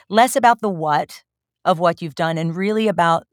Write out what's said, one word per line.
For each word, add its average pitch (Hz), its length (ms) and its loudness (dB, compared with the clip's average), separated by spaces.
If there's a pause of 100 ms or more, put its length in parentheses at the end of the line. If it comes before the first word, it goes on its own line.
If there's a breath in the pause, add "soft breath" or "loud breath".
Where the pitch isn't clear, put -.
less 240 300 2
about 233 240 4
the 214 80 -4
what 156 540 -4 (420)
of 175 140 2
what 170 220 0
you've 160 140 -10
done 165 220 -4
and 165 180 -4
really 214 320 -2
about 165 460 0